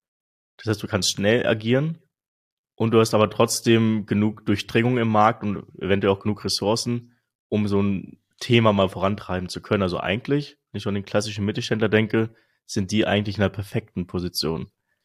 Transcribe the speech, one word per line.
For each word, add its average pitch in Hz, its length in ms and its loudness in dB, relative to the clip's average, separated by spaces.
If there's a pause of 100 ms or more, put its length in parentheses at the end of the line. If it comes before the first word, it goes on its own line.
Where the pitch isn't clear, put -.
(580)
Das - 80 -12
heißt, 110 160 -2
du - 40 -10
kannst 98 240 -2
schnell 107 360 0
agieren 123 520 0 (760)
und 113 180 0
du 113 80 8
hast 110 140 2
aber 107 160 4
trotzdem 113 760 2
genug 107 380 0
Durchdringung 117 540 0
im 113 100 0
Markt 110 340 4
und 104 220 -6 (160)
eventuell 98 320 2
auch 98 80 0
genug 107 240 -4
Ressourcen, 117 720 -2 (320)
um 107 180 0
so 101 140 2
ein 98 400 -4 (200)
Thema 113 320 4
mal 98 160 2
vorantreiben 92 600 -4
zu - 140 -12
können. 101 200 0
Also 87 160 -2
eigentlich, 135 600 -4 (120)
wenn - 80 -10
ich - 80 -8
an 101 80 -4
den 98 100 -6
klassischen 104 400 -4
Mittelständler 110 440 -2
denke, 113 460 2 (320)
sind 95 260 -4
die 107 140 2
eigentlich 101 300 -2
in 104 60 0
einer 95 80 2
perfekten - 560 -8
Position, 87 640 -6 (340)